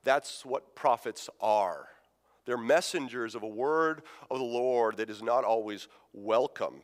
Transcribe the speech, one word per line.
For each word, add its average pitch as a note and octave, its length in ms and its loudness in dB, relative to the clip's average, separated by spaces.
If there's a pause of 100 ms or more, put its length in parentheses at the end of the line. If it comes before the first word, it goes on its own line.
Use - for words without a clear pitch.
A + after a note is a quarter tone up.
That's - 420 0
what C3 300 -6
prophets - 560 0 (100)
are. G2 480 2 (560)
They're B2 140 -2
messengers B2 760 0
of A2+ 80 -8
a G#2+ 60 -8
word D3+ 540 0 (280)
of B2+ 80 -4
the C3 60 -2
Lord A#2+ 520 2
that A2 120 -4
is G#2+ 140 -12
not A#2+ 220 2
always G#2+ 440 -2 (240)
welcome. G#2 720 -2